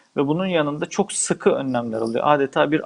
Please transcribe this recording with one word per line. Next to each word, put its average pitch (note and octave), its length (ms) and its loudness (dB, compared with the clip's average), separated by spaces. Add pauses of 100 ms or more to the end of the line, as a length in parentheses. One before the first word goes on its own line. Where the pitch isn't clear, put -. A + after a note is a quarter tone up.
(180)
Ve C#3+ 100 2
bunun E3 180 0
yanında D#3 400 0
çok - 260 -2
sıkı - 380 -2
önlemler A#2+ 480 0
alıyor. A2+ 300 -2
Adeta D3 440 2
bir D3+ 140 2